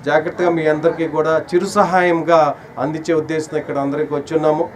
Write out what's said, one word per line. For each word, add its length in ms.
జాగ్రత్తగా 440
మీ 180
అందరికీ 400
కూడా 340
చిరు 100
సహాయంగా 880
అందించే 340
ఉద్దేశంతో 440
ఇక్కడ 200
అందరికీ 380
వచ్చున్నాము. 600